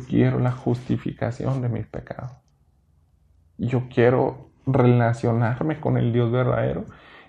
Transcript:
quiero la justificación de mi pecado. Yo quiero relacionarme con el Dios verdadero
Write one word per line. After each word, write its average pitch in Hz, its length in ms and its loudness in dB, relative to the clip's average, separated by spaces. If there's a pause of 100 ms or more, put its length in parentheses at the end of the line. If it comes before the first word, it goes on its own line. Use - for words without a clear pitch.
quiero 127 340 2
la 123 120 2
justificación 123 1080 -4
de 120 80 -2
mi 110 140 -4
pecado. - 580 -14 (1160)
Yo 123 320 -2
quiero 127 600 2 (160)
relacionarme 123 1120 2
con 127 180 0
el 120 160 0
Dios 120 180 2
verdadero 123 540 -2 (440)